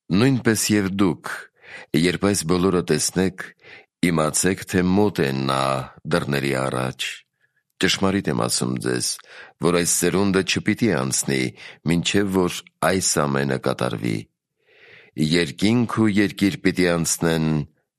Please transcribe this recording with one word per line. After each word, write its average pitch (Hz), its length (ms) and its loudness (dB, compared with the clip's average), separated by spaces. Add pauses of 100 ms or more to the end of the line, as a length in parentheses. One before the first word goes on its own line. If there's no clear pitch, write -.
Նույնպես 110 600 2
և 101 260 2
դուք, 92 400 0 (540)
երբ 87 420 2
այս 80 160 -2
բոլորը 90 400 2
տեսնեք, 87 600 0 (520)
իմացեք, 85 720 0
թե 90 240 2
մոտ 98 320 2
է 67 60 -2
նա 67 300 -2 (440)
դռների 69 560 -2
առաջ։ 64 500 -4 (680)
Ճշմարիտ 95 480 0
եմ 67 140 0
ասում 62 340 -2
ձեզ, 62 320 -4 (480)
որ 87 200 0
այս 85 180 0
սերունդը 92 500 2
չպիտի 104 480 -2
անցնի, 65 500 -2 (400)
մինչև 87 500 0
որ 90 260 0 (220)
այս 90 360 0
ամենը 69 440 0
կատարվի։ 58 580 -4 (1080)
Երկինք 87 680 0
ու 110 160 2
երկիր 98 480 0
պիտի 90 300 2
անցնեն, 82 600 0 (520)